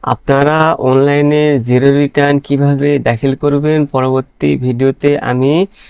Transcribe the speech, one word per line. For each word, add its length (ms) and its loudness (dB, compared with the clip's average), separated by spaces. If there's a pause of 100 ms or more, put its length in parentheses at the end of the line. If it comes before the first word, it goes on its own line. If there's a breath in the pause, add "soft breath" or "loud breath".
আপনারা 720 0
অনলাইনে 840 2
জিরো 320 2
রিটার্ন 480 0
কিভাবে 600 0
দাখিল 360 -2
করবেন, 500 0
পরবর্তী 720 -2
ভিডিওতে 640 0
আমি 480 0 (220 loud breath)